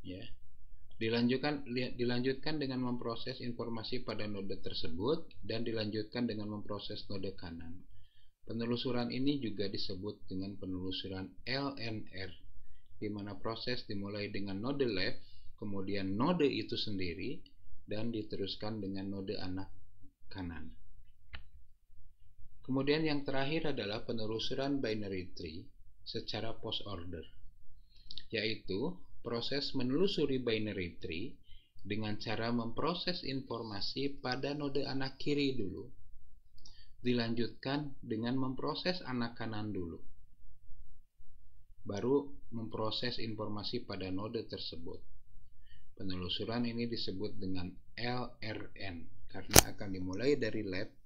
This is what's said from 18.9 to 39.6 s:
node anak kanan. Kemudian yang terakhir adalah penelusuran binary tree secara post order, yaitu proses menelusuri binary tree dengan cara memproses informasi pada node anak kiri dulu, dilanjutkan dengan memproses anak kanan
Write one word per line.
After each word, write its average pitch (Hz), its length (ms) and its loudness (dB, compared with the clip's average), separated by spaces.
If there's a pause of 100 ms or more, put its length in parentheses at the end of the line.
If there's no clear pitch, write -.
node 98 240 -2
anak 92 320 -2 (640)
kanan. 82 400 -4 (1900)
Kemudian 139 400 4
yang 143 160 4
terakhir 139 560 4
adalah 107 240 -2
penelusuran 120 800 0
binary 98 560 0
tree 87 260 -6 (380)
secara - 560 0
post - 320 -2
order, 87 340 -4 (1120)
yaitu 107 640 0 (260)
proses 120 480 0
menelusuri 135 680 4
binary 107 600 0
tree 82 360 -4 (440)
dengan 104 400 0
cara 113 320 0
memproses 147 720 0
informasi 120 960 -2
pada 135 320 0
node 143 320 0
anak 131 320 0
kiri 143 400 2
dulu, 98 320 0 (1120)
dilanjutkan 123 1040 2
dengan 117 320 0
memproses 135 720 0
anak 120 320 -2
kanan 107 320 -2